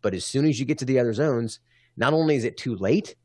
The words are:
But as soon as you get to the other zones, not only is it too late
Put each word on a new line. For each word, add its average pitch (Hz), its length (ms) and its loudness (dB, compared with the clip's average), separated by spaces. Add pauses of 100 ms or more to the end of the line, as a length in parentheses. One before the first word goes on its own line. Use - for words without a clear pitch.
But 101 120 -2
as 90 120 -6
soon 139 200 0
as 139 140 2
you 135 60 -2
get 147 140 -2
to 135 60 -4
the 131 140 2
other 117 140 0
zones, 117 480 -2 (340)
not 127 160 2
only 156 240 4
is 120 80 0
it - 140 -4
too 120 180 -4
late 104 500 0